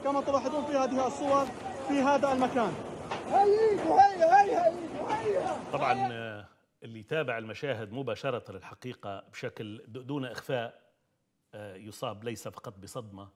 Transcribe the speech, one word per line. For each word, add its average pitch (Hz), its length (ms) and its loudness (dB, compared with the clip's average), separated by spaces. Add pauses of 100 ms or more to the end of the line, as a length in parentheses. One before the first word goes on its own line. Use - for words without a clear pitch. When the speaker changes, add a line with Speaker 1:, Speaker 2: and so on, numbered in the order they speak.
Speaker 1:
كما 277 180 2
تلاحظون 277 440 0
في 294 60 -4
هذه 262 360 2
الصور 277 400 2 (400)
في 294 60 0
هذا 277 380 4
المكان. 247 420 2 (3000)
Speaker 2:
طبعًا، - 380 0
آه، 110 360 -10 (360)
اللي 113 200 -14
تابع 139 340 -2
المشاهد 110 560 -6
مباشرة 120 580 -6
الحقيقة 98 800 -12
بشكل 110 460 -10 (100)
د-، 123 200 -14
دون 139 180 -6
إخفاء، 120 560 -6 (720)
آه، 104 220 -14
يصاب 107 480 -12
ليس 117 240 -8
فقط 107 300 -14
بصدمة 98 580 -14